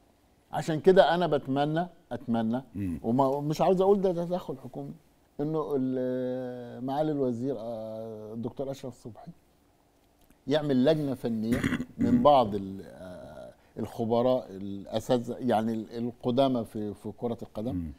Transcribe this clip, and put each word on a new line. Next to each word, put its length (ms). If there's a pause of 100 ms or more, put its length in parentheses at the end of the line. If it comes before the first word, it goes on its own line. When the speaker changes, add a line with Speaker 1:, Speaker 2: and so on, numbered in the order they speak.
(520)
Speaker 1:
عشان 280
كده 360
أنا 120
بتمنى، 600 (240)
أتمنى، 520 (120)
Speaker 2:
مم. 280
Speaker 1:
وما، 380
مش 200
عاوز 200
أقول 200
ده 100
تدخل 460
حكومي، 360 (460)
إنه 360
ال-، 1080
معالي 260
الوزير، 460
آه، 760
الدكتور 380
أشرف 320
صبحي 280 (1160)
يعمل 380
لجنة 280
فنية 480 (200)
<coughs> 160
من 260
بعض 320
ال-، 300
آه، 640 (280)
الخبراء 680
الأساتذة، 920
يعني 340
ال-، 240
القدامى 680
في، 280
في 240
كرة 240
القدم، 340
Speaker 2:
مم. 240